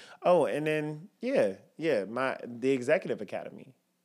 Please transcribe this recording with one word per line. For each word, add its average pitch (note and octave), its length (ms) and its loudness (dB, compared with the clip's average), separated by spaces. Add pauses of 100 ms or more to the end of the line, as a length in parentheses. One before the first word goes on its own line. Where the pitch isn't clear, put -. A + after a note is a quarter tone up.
(240)
Oh, E3+ 220 6
and C#3 200 -2
then, D#3 420 -2 (120)
yeah, G3 320 2 (240)
yeah, C#3 280 0
my, B2 400 -2
the A#2+ 280 -2
executive C3 480 0
academy. F#2+ 540 -10 (300)